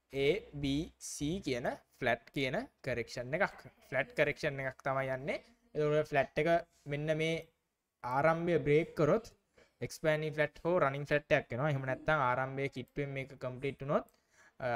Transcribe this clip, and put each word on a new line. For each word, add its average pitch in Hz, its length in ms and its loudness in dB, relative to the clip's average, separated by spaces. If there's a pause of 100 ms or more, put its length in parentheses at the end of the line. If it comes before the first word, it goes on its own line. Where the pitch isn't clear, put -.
(140)
ඒ 139 200 4 (200)
බී 143 460 -2
සී 165 420 -4
කියන 127 240 -2 (320)
ෆ්ලැට් 120 320 0
කියන 135 260 -2 (280)
කරෙක්ෂන් 120 500 -6
එකක්. 175 240 -2 (320)
ෆ්ලැට් 139 240 -2
කරෙක්ෂන් 143 460 0
එකක් 135 260 -8
තමයි 135 240 0
යන්නේ. 139 320 -6 (340)
එතකොට 151 340 2
ෆ්ලැට් 139 280 0
එක 151 100 2 (380)
මෙන්න 151 320 -2
මේ 160 300 -2 (560)
ආරම්භය 165 560 4
බ්‍රේක් 147 360 4
කරොත් 170 300 4 (560)
එක්ස්පෑන්ඩින් 151 520 -2
ෆ්ලැට් 147 300 0
හෝ 175 160 2
රනින් 143 260 0
ෆ්ලැට් 147 260 0
එකක් 139 220 2
එනවා. 135 160 0
එහෙම 135 160 -2
නැත්නම් 151 340 0
ආරම්භයේ 135 500 0
කිට්ටුවෙන් 139 400 -8
මේක 135 200 -8 (100)
කම්ප්ලීට් 131 420 -6
වුණොත්, 156 240 0 (540)
අ, - 60 -4 (100)